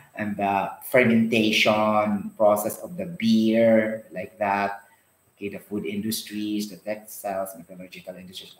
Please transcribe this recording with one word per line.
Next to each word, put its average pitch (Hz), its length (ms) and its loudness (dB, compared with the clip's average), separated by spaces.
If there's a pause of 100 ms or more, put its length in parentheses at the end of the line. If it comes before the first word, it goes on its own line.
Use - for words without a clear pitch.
(160)
and 104 220 -4
the 98 340 0 (140)
fermentation 107 1500 2
process 104 420 2
of 90 180 -12
the 95 80 -6
beer, 110 1040 4
like - 260 -12
that. 101 460 0 (520)
Okay, 101 140 -8
the 98 100 -12
food 101 260 -6
industries, 104 840 -4
the 92 80 -16
textiles, 98 800 -8
metallurgical 92 600 -16
industries, 92 440 -18